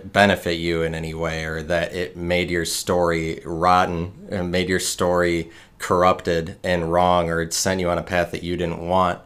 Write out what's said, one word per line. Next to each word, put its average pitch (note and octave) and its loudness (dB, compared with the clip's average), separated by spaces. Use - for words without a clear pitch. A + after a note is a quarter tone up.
benefit G2 2
you E2 0
in E2 -2
any D#2+ -6
way, D#2+ -4
or D#2+ -6
that E2+ -2
it F2+ -6
made F2 0
your E2+ -2
story E2+ 0
rotten, F2+ 2
and F2+ -4
made F2+ 0
your F#2 2
story F2 0
corrupted F2+ 2
and F2 0
wrong, F2 4
or E2 -2
it E2 -4
sent F#2 0
you F2 0
on F2 0
a D#2+ -4
path F2 -2
that - -8
you F2 -4
didn't E2+ -4
want. F#2 2